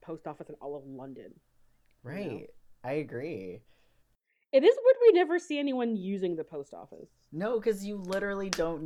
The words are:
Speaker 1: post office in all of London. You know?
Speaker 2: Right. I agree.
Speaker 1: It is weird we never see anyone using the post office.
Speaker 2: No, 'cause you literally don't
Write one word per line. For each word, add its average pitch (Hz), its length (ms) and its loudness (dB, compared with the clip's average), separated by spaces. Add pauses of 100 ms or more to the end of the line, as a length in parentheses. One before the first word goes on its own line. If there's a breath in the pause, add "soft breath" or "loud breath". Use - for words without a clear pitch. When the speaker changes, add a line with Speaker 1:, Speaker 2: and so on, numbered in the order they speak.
Speaker 1:
post 160 260 -14
office 151 220 -14
in 151 60 -16
all 143 200 -12
of 135 120 -14
London. 135 520 -16 (640)
You 123 100 -14
know? 175 40 -10
Speaker 2:
Right. 143 340 -10 (320)
I 127 100 -6
agree. 120 680 -8 (920)
Speaker 1:
It 269 120 8
is 466 180 8
weird 508 200 8
we 453 100 12
never 349 260 6
see 302 200 -6
anyone 254 380 0
using 185 400 -4
the 160 80 -6
post 147 280 -12
office. - 380 -18 (220)
Speaker 2:
No, 214 280 -2
'cause 202 240 -2
you 208 120 -6
literally 196 520 -4
don't 165 380 -4